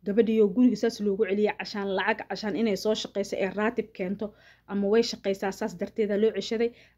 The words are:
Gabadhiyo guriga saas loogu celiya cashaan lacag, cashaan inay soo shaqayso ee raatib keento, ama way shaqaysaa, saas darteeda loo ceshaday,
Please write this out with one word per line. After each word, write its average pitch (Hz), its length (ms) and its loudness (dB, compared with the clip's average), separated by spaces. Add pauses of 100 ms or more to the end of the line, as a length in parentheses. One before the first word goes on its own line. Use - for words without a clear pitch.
Gabadhiyo 214 420 4
guriga 214 280 6
saas 233 260 -2
loogu 196 240 2
celiya 208 320 0
cashaan 196 380 -6
lacag, 202 340 -2
cashaan 196 260 -4
inay 208 220 0
soo 214 180 0
shaqayso - 420 -6
ee 190 120 0
raatib 214 440 -2
keento, 202 400 -6 (340)
ama 202 200 -2
way 220 160 4
shaqaysaa, 196 480 -4
saas 185 260 -6
darteeda 202 400 -2
loo 214 140 2
ceshaday, 220 400 -2 (260)